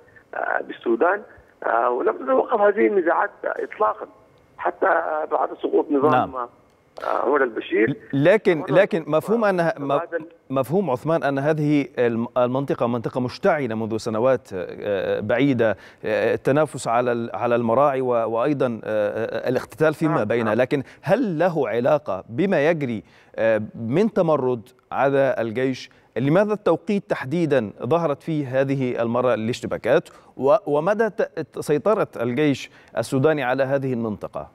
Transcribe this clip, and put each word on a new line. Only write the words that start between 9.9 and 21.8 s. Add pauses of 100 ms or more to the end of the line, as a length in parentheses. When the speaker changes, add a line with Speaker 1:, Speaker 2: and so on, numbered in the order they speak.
Speaker 1:
تبادل. (260)
Speaker 2:
مفهوم
عثمان
أن
هذه (120)
الم-، (100)
المنطقة
منطقة
مشتعلة
منذ
سنوات،
آه،
بعيدة، (340)
آه،
التنافس
على
ال-،
على
المراعي
و-،
وأيضًا،
آه،
آه،
الاقتتال
فيما
Speaker 1:
نعم،
Speaker 2:
بينها،
Speaker 1:
نعم.
Speaker 2:
لكن (200)
هل
له
علاقة